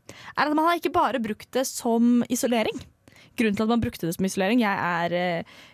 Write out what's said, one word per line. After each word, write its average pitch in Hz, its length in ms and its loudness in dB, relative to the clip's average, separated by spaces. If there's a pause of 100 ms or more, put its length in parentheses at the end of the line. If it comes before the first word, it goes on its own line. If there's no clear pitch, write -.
(360)
er 277 120 2
at 302 60 0
man 311 120 2
har 349 120 2
ikke 339 140 -2
bare 277 300 0
brukt 214 300 -8
det 262 140 0
som 240 600 2
isolering. 240 480 0 (580)
Grunnen 214 220 2
til 220 80 0
at 220 80 2
man 233 80 2
brukte 233 260 -4
det 165 80 -2
som 185 140 -2
isolering, 196 320 2
jeg 202 180 2
er, 170 360 -2
eh, 175 280 -2 (320)